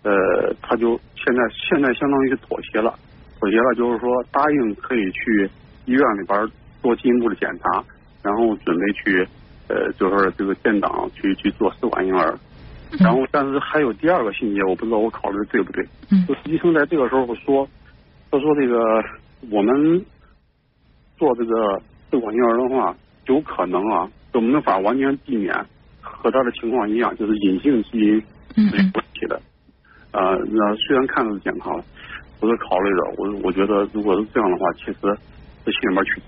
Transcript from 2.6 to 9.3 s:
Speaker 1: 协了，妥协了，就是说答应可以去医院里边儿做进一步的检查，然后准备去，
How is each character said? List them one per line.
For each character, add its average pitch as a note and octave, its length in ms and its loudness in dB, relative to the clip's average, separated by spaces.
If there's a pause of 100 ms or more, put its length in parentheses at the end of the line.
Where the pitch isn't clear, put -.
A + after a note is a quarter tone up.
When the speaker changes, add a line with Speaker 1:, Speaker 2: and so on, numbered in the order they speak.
Speaker 1:
协 - 180 -4
了， A2+ 140 0 (440)
妥 G#2 120 0
协 A2 60 2
了， A#2+ 200 4
就 A#2+ 160 0
是 A#2 60 -2
说 B2 100 -4 (240)
答 C#3 180 2
应 A#2+ 260 0
可 - 180 -6
以 G2+ 160 0
去 G2+ 400 0 (340)
医 B2 80 -2
院 C3 80 4 (160)
里 F#2+ 100 -8
边 G2+ 120 0
儿 A2 100 -2 (320)
做 A#2+ 160 2
进 A#2+ 180 2
一 B2 60 2
步 A#2 80 0
的 G2 80 -2
检 - 120 -4 (100)
查， F#2 260 -2 (380)
然 G#2 120 -2
后 A2+ 300 2
准 F2 140 0
备 G2 140 0
去， F#2 360 0 (400)